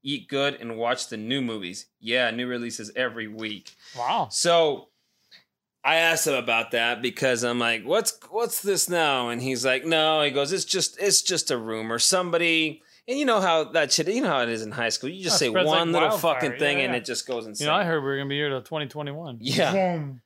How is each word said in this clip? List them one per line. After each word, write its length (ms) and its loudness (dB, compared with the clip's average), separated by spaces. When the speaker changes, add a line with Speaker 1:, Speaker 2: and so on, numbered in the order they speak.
Speaker 1:
Eat 280 -6
good 320 0
and 160 -8
watch 320 -2
the 80 -8
new 240 -4
movies. 460 -6
Yeah, 320 0
new 160 -4
releases 480 -8
every 320 -4
week." 480 -10
Speaker 2:
Wow. 340 -2
Speaker 1:
So 580 2
I 140 4
asked 280 4
him 100 2
about 360 0
that 300 0
because 420 0
I'm 160 0
like, 240 0
"What's, 340 0
what's 320 -4
this 280 0
now?" 400 2
And 120 -4
he's 240 -2
like, 200 2
"No," 360 4
he 100 2
goes, 220 0
"It's 120 -2
just, 360 -2
it's 200 4
just 300 -2
a 60 0
rumor. 420 -4
Somebody," 840 2
and 100 -2
you 60 0
know 160 4
how 240 4
that 260 2
shit, 160 0
you 140 0
know 80 0
how 140 2
it 60 0
is 120 -2
in 100 -8
high 160 -2
school. 220 -4
You 120 -12
just 140 0
Speaker 2:
Oh, 40 4
Speaker 1:
say 100 2
Speaker 2:
spreads 180 2
like 120 4
Speaker 1:
one 120 0
little 160 4
Speaker 2:
wildfire. 280 2
Speaker 1:
fucking 240 -2
thing 180 2
Speaker 2:
Yeah, 80 0
Speaker 1:
and 80 -2
Speaker 2:
yeah. 60 -2
Speaker 1:
it 60 -12
just 220 -6
goes 180 -4
insane. 220 -6
Speaker 2:
You 60 2
know, 40 4
I 60 2
heard 180 0
we 60 -4
were 80 -2
gonna 140 -4
be 80 -2
here 120 0
till 120 -4
twenty 260 -8
twenty-one. 540 -10
Speaker 1:
Yeah. 320 2
Speaker 2:
Boom. 520 0